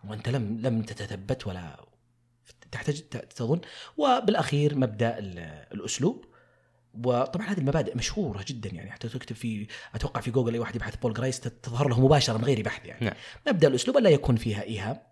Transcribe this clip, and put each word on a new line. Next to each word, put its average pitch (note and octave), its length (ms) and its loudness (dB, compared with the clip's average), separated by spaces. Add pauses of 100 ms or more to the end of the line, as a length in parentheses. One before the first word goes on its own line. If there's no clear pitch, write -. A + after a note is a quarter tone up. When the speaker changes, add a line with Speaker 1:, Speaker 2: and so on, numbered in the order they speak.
Speaker 1:
وأنت G#2+ 200 -8
لم، A#2 320 -2
لم A#2 200 2
تتثبت G#2 640 -6
ولا F2 380 -10 (840)
تحتاج D3+ 300 -4
ت-، - 160 -12
تظن. C3 440 -2 (360)
وبالأخير G3+ 800 2
مبدأ A#2 420 0
ال-، E2+ 540 -12
الأسلوب. B2+ 520 -2 (800)
وطبعًا C3 420 0
هذه G3 100 -2
المبادئ C#3+ 400 0
مشهورة A#2 500 -4
جدًا، A2 220 -8
يعني F2 220 -10
حتى - 180 -10
تكتب B2 260 -10
في، A2 320 -6 (280)
أتوقع A#2+ 260 -4
في B2 100 -4
جوجل A#2 220 2
أي A#2 60 -2
واحد A#2 160 -4
يبحث G#2+ 200 -6
بول A#2 180 -2
جرايس B2+ 260 -2
تت-، - 240 -10
تظهر B2 260 0
له A#2+ 100 4
مباشرة C3 380 6
من A2+ 60 0
غير B2 180 4
بحث - 240 -6
يعني. - 200 -6
Speaker 2:
نعم. G#2 100 0 (320)
Speaker 1:
مبدأ F3 200 6
الأسلوب C#3 300 4
ألا A3+ 120 8
يكون C#3 260 6
فيها G#2+ 260 -2
إيهام G#2 360 -4 (140)